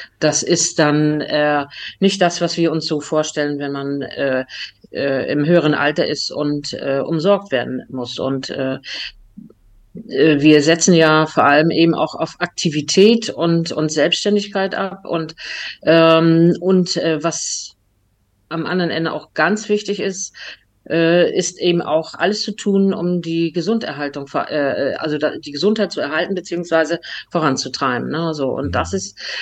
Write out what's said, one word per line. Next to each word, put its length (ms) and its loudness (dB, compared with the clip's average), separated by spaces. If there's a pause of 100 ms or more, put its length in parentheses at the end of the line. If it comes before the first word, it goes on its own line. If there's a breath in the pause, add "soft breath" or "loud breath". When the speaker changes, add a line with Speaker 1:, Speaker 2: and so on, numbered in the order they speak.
(220 loud breath)
Speaker 1:
das 200 2
ist 380 0
dann, 400 2
äh, 460 0 (340 loud breath)
nicht 220 2
das, 180 2
was 160 -2
wir 160 0
uns 140 -4
so 160 -2
vorstellen, 580 -2
wenn 140 -6
man, 300 -6
äh, 420 -2 (480 loud breath)
äh, 360 -2
im 160 0
höheren 280 4
Alter 340 0
ist 240 -6
und, 400 -4
äh, 340 -4
umsorgt 460 0
werden 380 -2
muss. 280 -8
Und, 320 -4
äh, 280 -4 (1300 loud breath)
äh, 320 4
wir 200 8
setzen 320 4
ja 320 6
vor 180 0
allem 280 6
eben 240 4
auch 200 -2
auf 240 -6
Aktivität 920 2
und, 420 0
und 200 -2
Selbstständigkeit 840 0
ab 300 -6
und, 300 -6 (480 loud breath)
ähm, 800 6
und, 360 2
äh, 260 -2
was 520 -6 (760)
am 160 -6
anderen 260 0
Ende 200 -2
auch 220 -10
ganz 360 0
wichtig 300 -2
ist, 340 -6 (540 loud breath)
äh, 480 2
ist 240 -2
eben 220 2
auch 320 -2
alles 300 -2
zu 80 -6
tun, 420 0
um 300 -2
die 280 -2
Gesunderhaltung 760 -4
ver-, 240 -4
äh, 480 0
also 180 -2
da, 180 0
die 160 -12
Gesundheit 400 0
zu 80 -6
erhalten 360 -2
beziehungsweise 640 -2 (320 loud breath)
voranzutreiben, 800 -2
ne? 260 -4
So, 140 -2
und 180 -4
Speaker 2:
Mhm. 40 -4
Speaker 1:
das 220 -2
ist, 240 -8 (240 loud breath)